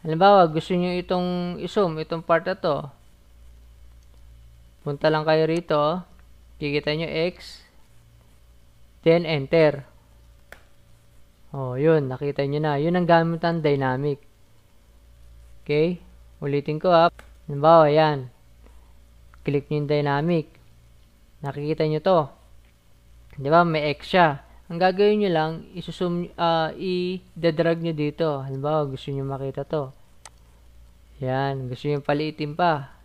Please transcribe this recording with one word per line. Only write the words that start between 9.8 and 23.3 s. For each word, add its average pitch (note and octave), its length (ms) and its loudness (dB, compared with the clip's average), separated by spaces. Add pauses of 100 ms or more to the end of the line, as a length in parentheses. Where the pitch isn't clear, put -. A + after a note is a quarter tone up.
Oh, C3 240 -8
yun. D3+ 320 2
Nakita C#3+ 400 -4
nyo C#3+ 160 -4
na. D3+ 160 0
Yun D#3+ 160 0
ang F3+ 160 2
gamit E3 320 4
ng E3+ 240 -2
dynamic. C#3 560 0 (1400)
Okay? D#3+ 320 0 (400)
Ulitin C#3+ 400 -4
ko, F3+ 160 2
ah. E3+ 160 6 (400)
Halimbawa, D3+ 400 6
yan. D3 400 2 (1120)
Click C#3+ 320 -2
nyo D3+ 80 -2
yung C#3+ 80 -6
dynamic. D3 640 0 (880)
Nakikita D3 480 -2
nyo D#3 160 0
to. F#3 140 6 (1200)